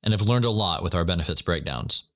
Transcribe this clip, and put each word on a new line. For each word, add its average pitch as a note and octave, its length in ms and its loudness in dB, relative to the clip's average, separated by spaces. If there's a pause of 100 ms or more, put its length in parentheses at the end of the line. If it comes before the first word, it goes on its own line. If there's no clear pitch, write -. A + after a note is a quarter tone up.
and A2 100 2
have G#2 80 0
learned A#2 240 2
a A#2 60 2
lot G2 320 0
with E2+ 100 -2
our E2+ 120 2
benefits E2+ 360 0
breakdowns. D2 600 -2 (120)